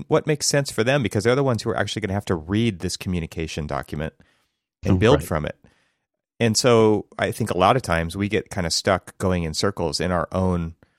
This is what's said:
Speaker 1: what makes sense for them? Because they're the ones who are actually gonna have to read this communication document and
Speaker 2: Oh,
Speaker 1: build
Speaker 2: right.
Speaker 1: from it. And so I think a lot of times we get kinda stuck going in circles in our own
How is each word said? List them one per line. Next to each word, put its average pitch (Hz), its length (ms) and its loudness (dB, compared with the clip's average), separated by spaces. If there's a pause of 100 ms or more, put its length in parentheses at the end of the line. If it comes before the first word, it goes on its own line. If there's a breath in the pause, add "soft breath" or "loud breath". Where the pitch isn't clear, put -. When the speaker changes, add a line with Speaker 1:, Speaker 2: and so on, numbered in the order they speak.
Speaker 1:
what 151 180 2
makes 151 200 -2
sense 143 240 0
for 110 120 -2
them? 131 200 2
Because 104 220 0
they're 120 100 4
the 139 100 2
ones 123 180 0
who 113 80 -4
are - 60 -2
actually 104 240 -4
gonna 95 140 -4
have 101 120 -4
to 98 80 0
read 98 440 0
this 90 180 -6
communication 82 720 -6
document 73 480 -6 (680 soft breath)
and 98 120 2
Speaker 2:
Oh, 92 40 2
Speaker 1:
build 113 200 6
Speaker 2:
right. 139 100 -6
Speaker 1:
from 78 160 -2
it. - 120 -8 (840 soft breath)
And 113 160 2
so 110 500 4 (120)
I 101 140 0
think 110 180 -4
a 87 80 -2
lot 101 180 6
of 123 60 -2
times 82 340 -2
we 101 120 -2
get 104 220 -2
kinda 87 200 -4
stuck - 480 -2
going 92 240 0
in 80 100 -4
circles 85 480 -2
in 87 120 -2
our 85 200 -2
own 87 420 -2 (240 soft breath)